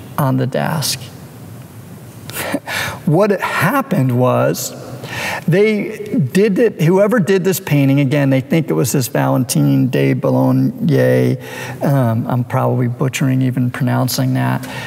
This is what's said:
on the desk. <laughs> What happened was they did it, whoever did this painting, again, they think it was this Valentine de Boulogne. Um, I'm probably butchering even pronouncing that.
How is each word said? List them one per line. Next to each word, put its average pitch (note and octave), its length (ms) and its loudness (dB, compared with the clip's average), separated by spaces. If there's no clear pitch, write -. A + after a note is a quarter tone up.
on C3 200 0
the C3 100 0
desk. - 540 -4
<laughs> - 320 -6
What G3 260 4
happened C#3+ 760 0
was B2 540 0
they G3+ 600 0
did F#3+ 520 2
it, A#3 220 2
whoever G3 380 4
did F#3+ 240 2
this F#3 160 0
painting, C#3 400 2
again, C#3 300 2
they C3 120 2
think D#3+ 280 0
it E3 40 0
was D#3 180 0
this C3 160 0
Valentine C3+ 800 2
de C#3 260 2
Boulogne. C3 580 2
Um, B2+ 460 2
I'm A#2+ 160 0
probably B2 440 0
butchering C3 540 0
even B2+ 300 0
pronouncing B2+ 640 0
that. B2+ 280 -2